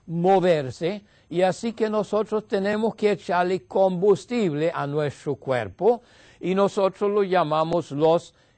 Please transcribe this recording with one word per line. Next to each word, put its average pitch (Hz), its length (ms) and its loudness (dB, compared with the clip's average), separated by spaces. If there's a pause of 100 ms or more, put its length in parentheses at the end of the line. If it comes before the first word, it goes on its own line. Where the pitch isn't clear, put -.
moverse, 170 960 0 (280)
y 170 100 -2
así 185 320 -2
que 220 160 -2
nosotros 214 580 -2
tenemos 208 480 -2
que 208 180 0
echarle 180 520 -2
combustible 185 1080 0
a 143 120 -4
nuestro 143 500 -4
cuerpo, 135 680 -2 (380)
y 180 140 -2
nosotros 196 560 0
lo 208 120 2
llamamos 165 680 0
los 160 420 2 (240)